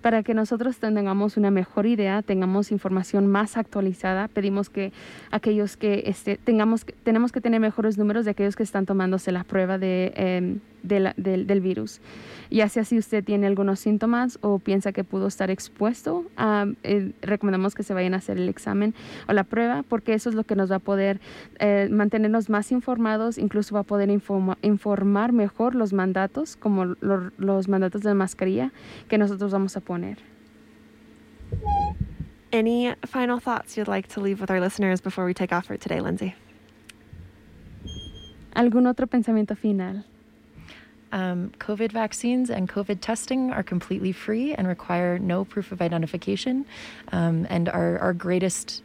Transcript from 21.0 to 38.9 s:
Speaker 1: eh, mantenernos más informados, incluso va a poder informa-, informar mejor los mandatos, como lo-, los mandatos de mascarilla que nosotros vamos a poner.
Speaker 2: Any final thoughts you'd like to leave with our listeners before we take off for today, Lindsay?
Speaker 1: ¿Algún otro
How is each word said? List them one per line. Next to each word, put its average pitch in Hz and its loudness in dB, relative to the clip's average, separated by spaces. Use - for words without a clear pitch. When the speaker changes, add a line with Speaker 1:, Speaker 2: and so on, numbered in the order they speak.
Speaker 1:
eh, 202 4
mantenernos 214 2
más 208 0
informados, 226 0
incluso 208 0
va 208 0
a - -2
poder 202 0
informa-, 196 0
informar 202 2
mejor 226 2
los 220 0
mandatos, 190 0
como 190 2
lo-, 180 -2
los 190 2
mandatos 190 0
de 208 2
mascarilla 190 0
que 220 2
nosotros 202 2
vamos 196 0
a 196 -6
poner. 180 -8
Speaker 2:
Any 240 2
final 247 -2
thoughts - -4
you'd 214 -2
like 196 -2
to 208 -8
leave 196 -2
with 190 -4
our 185 2
listeners 190 0
before 190 -4
we 180 0
take 180 -2
off 175 -2
for - -8
today, 165 -4
Lindsay? 185 -4
Speaker 1:
¿Algún 240 6
otro 247 2